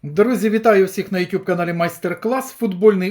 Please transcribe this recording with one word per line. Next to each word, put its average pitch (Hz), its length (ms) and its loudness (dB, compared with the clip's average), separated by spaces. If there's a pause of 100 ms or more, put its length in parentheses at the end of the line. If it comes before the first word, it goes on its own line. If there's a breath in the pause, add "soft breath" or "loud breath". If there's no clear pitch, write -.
Друзі, 202 460 0
вітаю 214 360 4
всіх - 260 -8
на 185 60 -2
YouTube 180 260 -4
каналі 175 280 -2
Майстер 170 480 -4
Клас. 254 320 -4
Футбольний 196 580 2